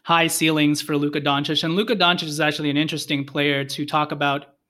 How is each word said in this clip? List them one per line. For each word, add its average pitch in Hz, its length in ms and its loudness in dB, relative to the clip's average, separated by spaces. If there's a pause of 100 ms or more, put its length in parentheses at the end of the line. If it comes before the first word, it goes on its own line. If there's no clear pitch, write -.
high 165 240 2
ceilings 151 540 2
for 151 160 -2
Luka 147 240 0
Doncic. 147 420 0
And 165 140 -2
Luka 226 180 0
Doncic 175 280 2
is 156 180 -4
actually 151 280 2
an 139 60 0
interesting 151 480 -2
player 143 400 0
to 139 220 -6
talk 151 260 -2
about 147 460 -2 (120)